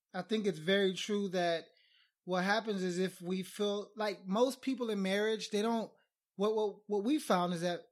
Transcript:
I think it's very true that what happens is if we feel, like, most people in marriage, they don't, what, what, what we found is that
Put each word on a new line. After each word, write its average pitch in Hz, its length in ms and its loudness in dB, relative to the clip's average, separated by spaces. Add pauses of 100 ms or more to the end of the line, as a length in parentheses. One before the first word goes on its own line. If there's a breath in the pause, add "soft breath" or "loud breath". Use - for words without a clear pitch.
(140)
I 185 100 -4
think 214 240 0
it's 165 100 0
very 190 380 4
true 202 340 -2
that 170 360 0 (600 soft breath)
what 180 180 0
happens 202 400 0
is 180 160 0
if 185 220 -2
we 185 220 -2
feel, 202 520 -4
like, 202 320 -4
most 247 340 2
people 247 280 -2
in 202 120 0
marriage, 208 480 0
they 208 120 0
don't, 226 280 0 (460 soft breath)
what, 214 200 0
what, 208 200 0 (120)
what 202 160 0
we 285 160 2
found 180 340 2
is 165 80 -4
that 175 200 -2 (100)